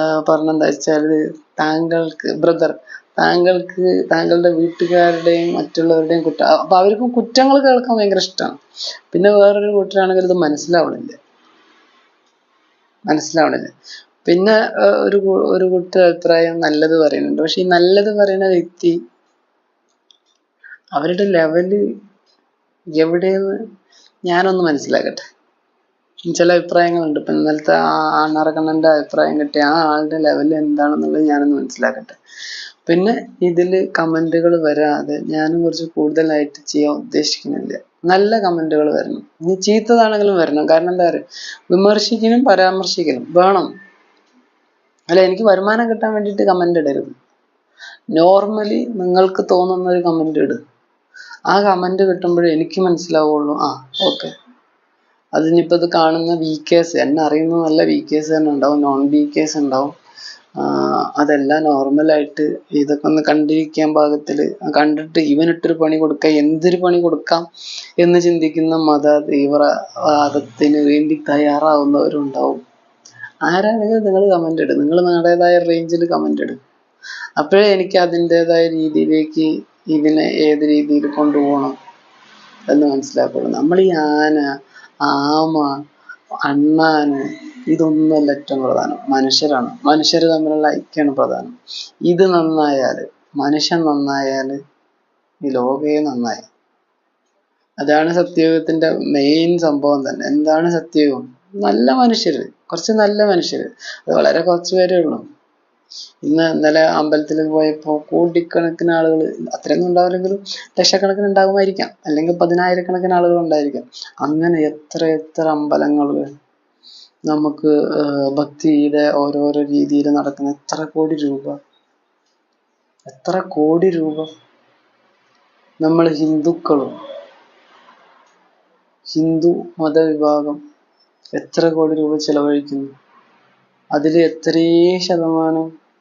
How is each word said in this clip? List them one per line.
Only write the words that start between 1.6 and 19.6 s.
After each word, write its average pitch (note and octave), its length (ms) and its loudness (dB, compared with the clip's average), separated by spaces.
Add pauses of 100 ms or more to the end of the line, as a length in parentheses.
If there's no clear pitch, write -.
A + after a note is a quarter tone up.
"താങ്കൾക്ക്, D#3+ 720 -2
ബ്രദർ, D#3+ 400 0 (440)
താങ്കൾക്ക് F3+ 960 0
താങ്കളുടെ E3+ 380 2
വീട്ടുകാരുടെയും E3+ 1040 0
മറ്റുള്ളവരുടെയും E3 680 0
കുറ്റം," D#3 240 -2
അപ്പൊ D#3 300 2
അവർക്കും G#3 320 2
കുറ്റങ്ങൾ B3+ 500 2
കേൾക്കാൻ B3+ 380 2
ഭയങ്കര G3+ 200 0
ഇഷ്ടമാണ്. - 420 -6 (540)
പിന്നെ F#3 180 4
വേറൊരു G3+ 400 4
കൂട്ടരാണെങ്കിൽ F#3+ 540 0
ഇത് F3+ 80 2
മനസ്സിലാവണില്ല, D#3 800 -2 (1900)
മനസ്സിലാവണില്ല. D3+ 640 0 (580)
പിന്നെ, F#3 260 4
ആ, G#3+ 320 0 (180)
ഒരു G3+ 140 2
കൂ-, F#3+ 300 0
ഒരു F#3 180 2
കൂട്ടർ F#3 360 0
അഭിപ്രായം E3+ 600 2
നല്ലത് D#3+ 380 2
പറയുന്നുണ്ട്. D3 440 0
പക്ഷെ D#3+ 180 -2
ഈ F#3 40 -2
നല്ലത് F#3 540 2
പറയുന്ന G3 280 2
വ്യക്തി E3+ 600 0 (1900)